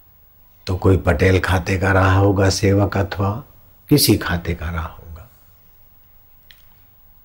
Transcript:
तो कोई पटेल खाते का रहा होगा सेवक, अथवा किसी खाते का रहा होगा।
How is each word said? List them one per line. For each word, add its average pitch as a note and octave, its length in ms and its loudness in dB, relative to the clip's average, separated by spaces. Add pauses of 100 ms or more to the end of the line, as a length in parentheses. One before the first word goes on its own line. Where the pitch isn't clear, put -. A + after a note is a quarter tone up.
(680)
तो F#2 100 -4
कोई F#2 200 4
पटेल F#2 440 2
खाते F#2+ 380 -2
का F#2+ 140 0
रहा F#2 220 2
होगा G2 360 2
सेवक, G2 460 0
अथवा G2 480 -4 (440)
किसी C#3 280 4
खाते F2 380 -4
का E2 160 -8
रहा E2 160 -6
होगा। - 420 -18 (2000)